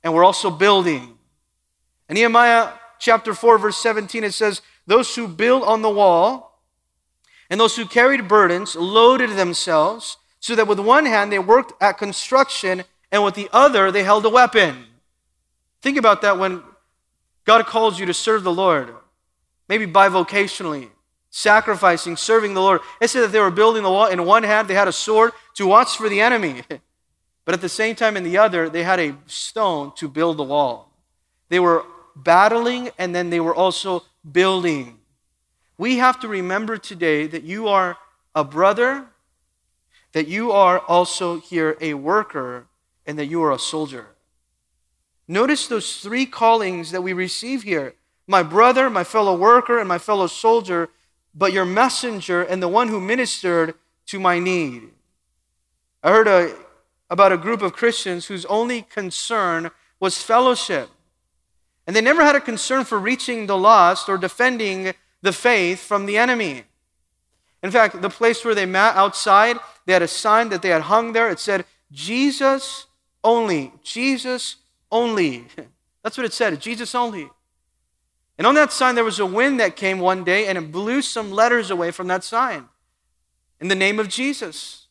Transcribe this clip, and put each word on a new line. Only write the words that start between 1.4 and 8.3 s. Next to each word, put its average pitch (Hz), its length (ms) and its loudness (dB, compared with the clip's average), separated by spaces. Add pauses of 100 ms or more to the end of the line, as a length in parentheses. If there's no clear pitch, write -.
In 165 80 -8
Nehemiah 233 560 4 (280)
chapter 226 340 2
four, 226 240 4
verse 208 200 -2
seventeen, 220 460 -4
it 202 100 -4
says, 208 280 -2 (260)
"Those 226 280 4
who 233 120 -6
build 226 360 2
on 220 180 2
the 220 80 0
wall 202 720 2 (880)
and 190 100 -2
those 226 160 4
who 233 100 -6
carried 240 440 2
burdens 196 460 2